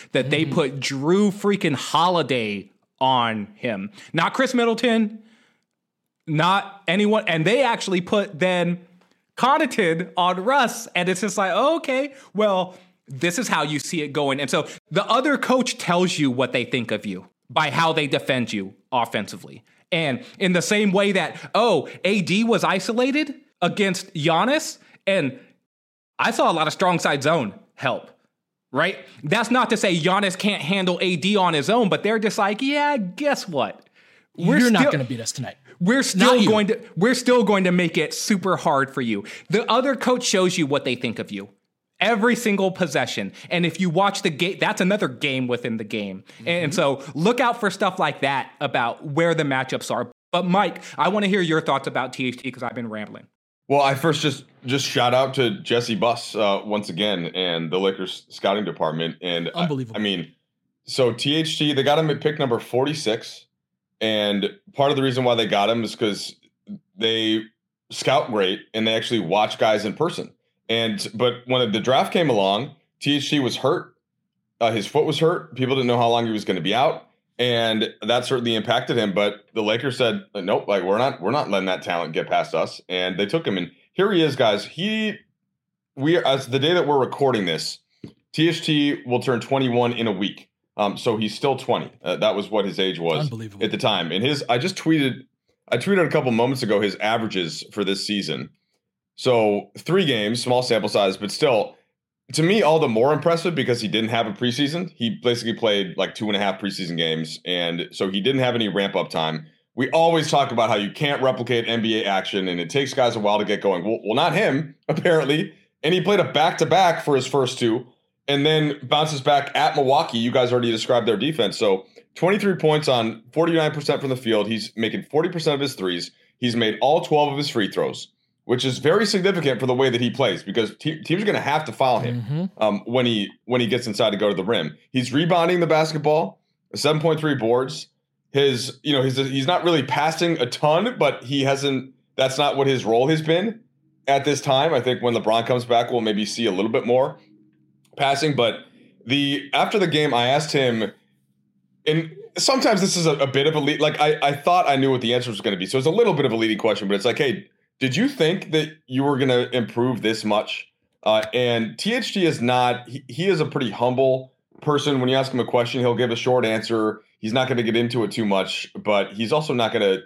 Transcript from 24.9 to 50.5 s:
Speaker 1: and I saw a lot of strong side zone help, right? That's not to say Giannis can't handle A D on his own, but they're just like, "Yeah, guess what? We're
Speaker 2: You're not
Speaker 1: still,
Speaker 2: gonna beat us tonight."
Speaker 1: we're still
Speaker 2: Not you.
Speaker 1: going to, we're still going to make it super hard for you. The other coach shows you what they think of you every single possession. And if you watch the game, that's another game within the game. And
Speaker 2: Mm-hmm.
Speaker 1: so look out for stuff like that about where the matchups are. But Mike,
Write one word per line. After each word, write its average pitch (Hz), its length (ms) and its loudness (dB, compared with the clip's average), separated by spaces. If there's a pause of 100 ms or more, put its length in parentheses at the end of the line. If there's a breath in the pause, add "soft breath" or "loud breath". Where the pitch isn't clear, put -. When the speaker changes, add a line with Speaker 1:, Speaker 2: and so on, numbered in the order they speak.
Speaker 1:
and 160 340 -2 (800)
I 165 140 2
saw 220 200 2
a - 20 0
lot 160 140 0
of 151 60 -2
strong 180 240 2
side 151 240 0
zone 135 320 0 (220)
help, 113 340 -4 (640)
right? 165 260 -2 (260 loud breath)
That's 214 280 0
not 240 180 2
to 220 80 0
say 202 180 0
Giannis 185 420 0
can't 196 240 -2
handle 180 400 -2
A 180 160 0
D 190 200 0
on 180 160 2
his 143 160 0
own, 226 200 2
but 151 140 0
they're 220 160 0
just 208 180 -2
like, 208 240 -2
"Yeah, 294 360 0
guess 233 500 -4
what? 127 380 -4 (500 soft breath)
We're 175 220 2
Speaker 2:
You're 240 140 4
not 196 100 6
Speaker 1:
still, 294 120 4
Speaker 2:
gonna 139 100 -2
beat 120 160 -6
us 113 120 -6
tonight." 110 260 -10 (220 loud breath)
Speaker 1:
we're 240 240 4
still 254 320 4
Speaker 2:
Not 240 60 4
you. 202 80 6
Speaker 1:
going 214 180 4
to, 214 140 -2 (140)
we're 214 180 4
still 247 300 4
going 196 220 4
to 180 60 4
make 175 260 2
it 151 160 -2
super 185 440 -2
hard 139 360 0
for 139 80 -4
you. 107 220 -2 (260 loud breath)
The 220 200 0
other 254 260 2
coach 247 280 0
shows 185 340 2
you 160 80 2
what 139 200 -2
they 127 100 0
think 117 240 -6
of 110 120 -10
you 101 180 -10 (500)
every 220 360 2
single 202 360 0
possession. 135 600 -4 (180 loud breath)
And 175 160 0
if 160 140 -4
you 185 100 0
watch 196 320 0
the 196 80 -2
game, 170 300 -4
that's 202 220 -2
another 196 280 2
game 131 380 -4
within 120 300 -4
the 110 80 -8
game. 101 380 -8 (220 loud breath)
And 170 260 -2
Speaker 2:
Mm-hmm. 180 40 -6
Speaker 1:
so 139 280 0 (100)
look 202 280 0
out 240 180 0
for 202 100 -2
stuff 190 300 -2
like 151 220 -2
that 135 300 -2 (100)
about 127 440 -2
where 165 280 0
the 156 100 0
matchups 131 500 -2
are. 113 160 -4 (220)
But 180 140 0
Mike, 180 360 2 (160 loud breath)